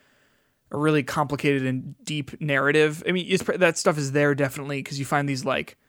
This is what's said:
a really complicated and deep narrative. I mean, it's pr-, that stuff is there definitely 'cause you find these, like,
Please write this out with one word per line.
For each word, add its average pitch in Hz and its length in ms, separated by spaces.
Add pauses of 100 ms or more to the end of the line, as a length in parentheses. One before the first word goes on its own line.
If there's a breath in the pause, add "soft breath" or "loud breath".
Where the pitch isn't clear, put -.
(720)
a - 40
really 151 280
complicated 139 600
and 131 300 (100)
deep 151 360
narrative. 151 680
I 175 40
mean, 180 160
it's 185 120
pr-, - 160
that 180 220
stuff 175 180
is 139 140
there 147 240
definitely 139 480
'cause 139 160
you 139 60
find 143 240
these, 131 160
like, - 320 (120)